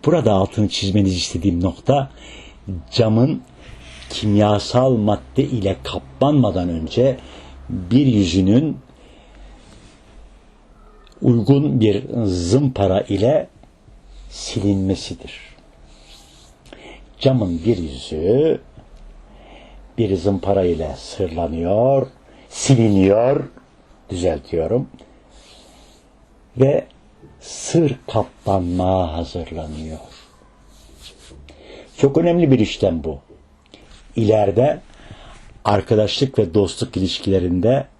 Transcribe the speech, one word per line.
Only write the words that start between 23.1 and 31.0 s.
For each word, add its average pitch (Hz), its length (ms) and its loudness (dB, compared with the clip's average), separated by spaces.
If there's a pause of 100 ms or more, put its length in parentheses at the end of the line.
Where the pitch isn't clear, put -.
düzeltiyorum, 87 800 -4 (1700)
ve 135 300 2 (520)
sır - 560 -2 (160)
kaplanmaya 92 1000 0
hazırlanıyor. 80 840 -10 (2000)